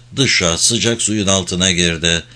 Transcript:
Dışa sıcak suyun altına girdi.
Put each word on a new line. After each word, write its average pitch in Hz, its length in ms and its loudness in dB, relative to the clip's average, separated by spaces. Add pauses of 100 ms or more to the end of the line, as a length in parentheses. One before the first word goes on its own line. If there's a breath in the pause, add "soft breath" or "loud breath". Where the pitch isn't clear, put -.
(160)
Dışa 98 420 0
sıcak 117 440 0
suyun 104 260 -2
altına 92 440 0
girdi. 85 520 0 (120)